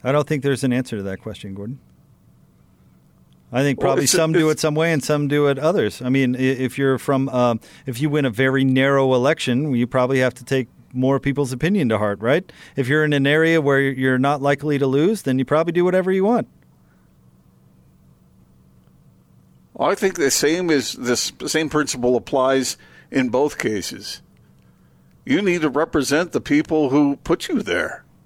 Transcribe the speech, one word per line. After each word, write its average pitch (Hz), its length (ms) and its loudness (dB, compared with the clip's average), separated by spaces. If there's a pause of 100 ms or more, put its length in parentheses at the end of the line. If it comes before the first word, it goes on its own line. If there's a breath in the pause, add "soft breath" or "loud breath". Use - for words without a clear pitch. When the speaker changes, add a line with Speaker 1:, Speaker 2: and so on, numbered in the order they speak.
Speaker 1:
I 123 100 -2
don't 147 140 0
think 147 160 -4
there's 139 220 -2
an 127 80 2
answer 123 240 -4
to 101 60 -6
that 95 180 -8
question, 104 320 -14
Gordon. 104 260 -12 (1700)
I 123 120 0
think 143 180 0
Speaker 2:
Well, 180 60 0
Speaker 1:
probably 175 180 2
Speaker 2:
it's - 80 0
a, 185 60 2
Speaker 1:
some 160 140 2
do 160 180 4
Speaker 2:
it's 147 80 -2
Speaker 1:
it - 20 -10
some 151 140 0
way 165 180 0
and 147 100 0
some 147 240 0
do 147 200 2
it 135 120 0
others. 147 440 0
I 123 80 -2
mean, 127 260 2
i-, - 20 -8
if 131 380 0
you're 135 220 2
from, 135 320 -2
uh, 123 240 2 (320 loud breath)
if 120 120 -8
you 147 120 0
win 143 160 0
a 127 40 0
very 131 320 0
narrow 135 520 4
election, 127 600 0
you 120 120 0
probably 131 320 0
have 127 160 0
to - 100 -20
take 131 240 -2 (240)
more 131 260 0
people's 135 320 -2
opinion 156 380 0
to 110 80 0
heart, 101 240 -2
right? 139 240 0 (320 loud breath)
If 127 120 -2
you're 156 180 2
in 147 80 0
an 139 120 2
area 160 360 4
where 139 180 2
you're 131 380 0
not 139 240 0
likely 143 340 0
to 127 100 0
lose, 156 360 0
then 131 160 0
you 135 80 0
probably 165 260 2
do 175 100 2
whatever 185 300 0
you 190 140 0
want. 226 200 0 (3250 soft breath)
Speaker 2:
I 170 140 2
think 196 220 -2
the 143 140 2
same 165 400 0
is, 139 220 0
the 123 200 -4
s-, - 200 -2 (140)
same 156 240 -2
principle 127 460 0
applies 131 600 0 (340 loud breath)
in 131 200 0
both 139 280 0
cases. 104 640 -6 (1040 soft breath)
You 143 160 0
need 175 220 0
to 151 80 2
represent 151 600 0
the 127 80 -2
people 151 500 0
who 143 260 2
put - 320 -4
you 311 140 -2
there. - 420 -4 (220)